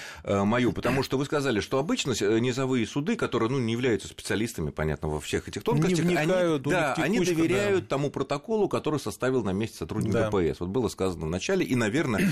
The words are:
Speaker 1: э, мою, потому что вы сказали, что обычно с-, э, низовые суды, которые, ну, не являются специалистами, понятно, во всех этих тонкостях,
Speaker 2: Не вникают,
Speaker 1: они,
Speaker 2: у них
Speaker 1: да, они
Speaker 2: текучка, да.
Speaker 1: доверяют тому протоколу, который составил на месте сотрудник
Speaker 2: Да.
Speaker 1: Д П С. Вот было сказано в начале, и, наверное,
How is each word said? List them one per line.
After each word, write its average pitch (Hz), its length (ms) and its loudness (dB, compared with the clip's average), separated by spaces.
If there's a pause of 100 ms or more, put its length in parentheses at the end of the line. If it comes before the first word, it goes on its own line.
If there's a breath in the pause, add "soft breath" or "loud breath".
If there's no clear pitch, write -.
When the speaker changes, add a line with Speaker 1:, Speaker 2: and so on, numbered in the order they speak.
(240 loud breath)
Speaker 1:
э, 101 200 2
мою, 117 280 4
потому 123 320 -2
что 135 140 -2
вы 143 80 -2
сказали, 139 340 0
что 131 200 -2
обычно 160 340 -2
с-, 101 80 -2
э, 110 180 4
низовые 127 460 0
суды, 156 300 -2
которые, 113 340 0
ну, 139 100 0
не 113 140 0
являются 117 340 0
специалистами, 98 640 -4
понятно, 78 400 -2
во 76 100 -2
всех - 280 -4
этих - 160 -8
тонкостях, 165 420 2
Speaker 2:
Не 175 100 2
вникают, 165 520 2
Speaker 1:
они, 170 80 2
Speaker 2:
у - 20 2
них - 20 2
Speaker 1:
да, 143 140 0
они 170 220 0
Speaker 2:
текучка, 180 200 2
да. 160 60 2
Speaker 1:
доверяют 190 460 2
тому 143 240 0
протоколу, 190 580 0
который 143 300 0
составил 127 440 0
на 104 80 -2
месте 107 260 -2
сотрудник 101 360 -2
Speaker 2:
Да. 113 120 2
Speaker 1:
Д 104 60 -2
П 87 220 2
С. - 60 -8
Вот 90 100 -4
было 110 200 0
сказано 87 360 -2
в 78 40 -2
начале, 170 360 0
и, 127 100 0
наверное, 123 560 2